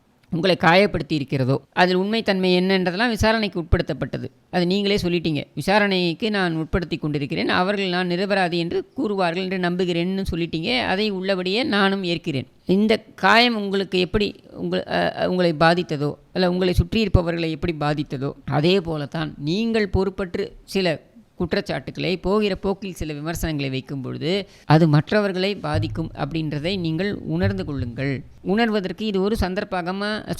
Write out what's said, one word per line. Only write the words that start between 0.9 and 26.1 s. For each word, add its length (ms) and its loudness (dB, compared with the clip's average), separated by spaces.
இருக்கிறதோ, 480 0
அதில் 240 4
உண்மைத்தன்மை 640 2
என்னன்றதெல்லாம் 500 2
விசாரணைக்கு 520 0
உட்படுத்தப்பட்டது. 680 -2
அது 160 2
நீங்களே 300 2
சொல்லிட்டீங்க. 480 0
"விசாரணைக்கு 760 2
நான் 260 0
உட்படுத்தி 420 -4
கொண்டிருக்கிறேன். 500 -2
அவர்கள் 400 0
நான் 180 0
நிரபராதி 500 0
என்று 400 -2
கூறுவார்கள் 540 -2
என்று 60 -2
நம்புகிறேன்னு" 760 0
சொல்லிட்டீங்க. 540 -2
அதை 240 0
உள்ளபடியே 540 -2
நானும் 400 2
ஏற்கிறேன். 440 -4
இந்த 380 2
காயம் 400 4
உங்களுக்கு 440 -2
எப்படி 360 0
உங்க-, 360 -4
அ, 420 0
உங்களை 300 2
பாதித்ததோ, 540 2
அல்ல 160 2
உங்களை 240 0
சுற்றி 280 2
இருப்பவர்களை 500 0
எப்படி 280 -4
பாதித்ததோ, 540 -4
அதே 360 4
போலத்தான் 560 -6
நீங்கள் 520 0
பொறுப்பற்று 720 -2
சில 360 0
குற்றச்சாட்டுக்களை, 840 -4
போகிற 340 2
போக்கில் 380 -4
சில 200 -8
விமர்சனங்களை 560 -4
வைக்கும் 320 -6
பொழுது, 460 -4
அது 220 6
மற்றவர்களை 680 2
பாதிக்கும் 600 -4